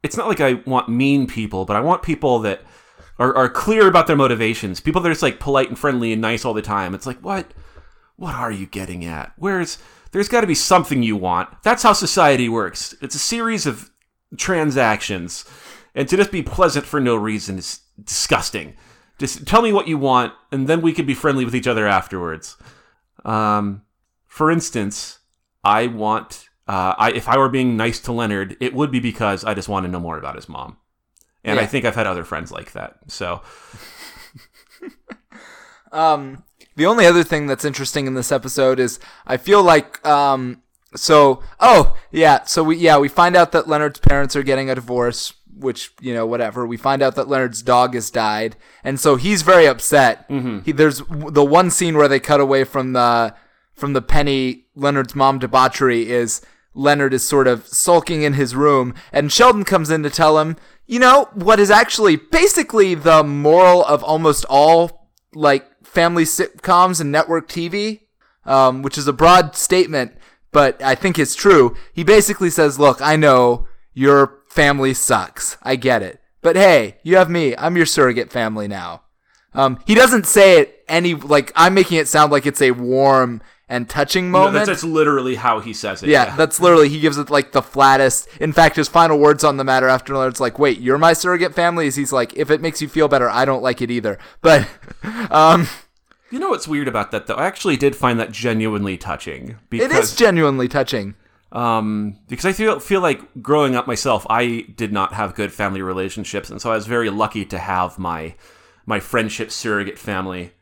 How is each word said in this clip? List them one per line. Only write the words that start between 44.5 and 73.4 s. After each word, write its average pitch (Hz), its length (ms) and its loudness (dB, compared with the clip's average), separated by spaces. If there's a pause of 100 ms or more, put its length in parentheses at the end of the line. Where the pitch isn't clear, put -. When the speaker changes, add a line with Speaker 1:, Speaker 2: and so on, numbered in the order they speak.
Speaker 2:
a 127 40 -2
divorce, 123 580 -4 (220)
which, - 360 -8 (100)
you 127 140 -8
know, 113 100 -4
whatever. 117 400 -6
We 117 120 -10
find 135 260 -2
out 131 120 0
that 131 120 -6
Leonard's 131 340 -4
dog 127 320 2
has 117 160 -8
died, 110 460 -4 (280)
and 135 160 -6
so 143 180 2
he's 170 260 -2
very 170 240 6
upset. 127 600 0
Speaker 1:
Mm-hmm. 123 320 -6
Speaker 2:
He, 156 100 -6
there's 147 300 0
w-, 151 280 -10
the 147 160 2
one 170 240 2
scene 165 260 -2
where 147 120 4
they 135 120 2
cut 147 220 0
away 135 220 2
from 131 300 -6
the, 120 420 0 (400)
from 143 180 -6
the 143 80 0
Penny, 135 640 0 (100)
Leonard's 139 380 -4
mom 135 240 0
debauchery 127 720 0
is 120 320 -4 (320)
Leonard 139 400 0
is 127 140 -4
sort 139 200 2
of 120 200 -2
sulking 165 560 0
in 143 100 0
his 131 220 -4
room, 135 400 0 (160)
and 147 200 -2
Sheldon 240 320 4
comes 165 280 -2
in 160 100 0
to 147 80 -4
tell 156 300 2
him, 160 180 -4 (300)
you 233 100 -6
know, 254 360 6
what 202 260 2
is 202 100 4
actually 208 460 4
basically 233 800 2
the 156 280 4
moral 160 600 4
of 147 180 0
almost 156 460 0
all, 165 640 4 (240)
like, 143 320 0 (160)
family 170 400 0
sitcoms 180 760 0
and 143 120 -4
network 160 360 -2
T 170 200 -8
V, 208 340 -6 (440)
um, 135 360 2
which 139 160 -8
is 139 100 -4
a 143 60 0
broad 165 420 4
statement, 156 580 0 (380)
but 139 300 2
I 135 140 0
think 180 240 -4
it's 135 160 -2
true. 143 400 6 (180)
He 170 100 -8
basically 202 460 4
says, 147 300 0
"Look, 139 200 4
I 143 160 0
know 127 520 4 (260)